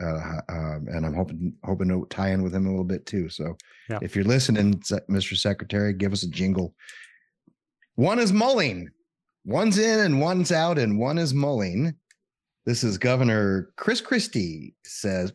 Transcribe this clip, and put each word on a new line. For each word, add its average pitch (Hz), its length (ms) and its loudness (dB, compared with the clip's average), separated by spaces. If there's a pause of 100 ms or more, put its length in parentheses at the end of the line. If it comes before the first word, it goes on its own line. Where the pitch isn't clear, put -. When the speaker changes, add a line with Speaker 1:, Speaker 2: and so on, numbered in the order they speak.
Speaker 1:
uh, 80 480 -6
um, 78 420 -6
and 80 140 -4
I'm 78 80 -2
hoping, 85 400 -4 (100)
hoping 95 240 -2
to 92 220 -2
tie 98 220 -2
in 95 120 0
with 90 100 -4
him 95 120 0
a 95 40 0
little 92 140 -2
bit 90 220 -4
too. 87 240 -4
So 82 260 -8 (340)
Speaker 2:
Yeah. 110 120 -4
Speaker 1:
if - 120 -8
you're 98 120 0
listening, 107 580 4
Se-, 104 240 -4
Mister 98 300 0
Secretary, 101 560 0
give 98 180 0
us 98 120 -2
a 90 60 -4
jingle. 92 460 0 (1200)
One 190 240 2
is 202 140 4
mulling. 196 560 2 (560)
One's 185 320 2
in 220 220 2
and 160 200 4
one's 175 320 2
out 165 260 2
and 107 220 2
one 139 180 0
is 156 160 0
mulling. 139 640 0 (680)
This 120 180 0
is 104 140 0
Governor 110 800 2
Chris 226 240 0
Christie 87 720 -4 (120)
says, 92 500 -4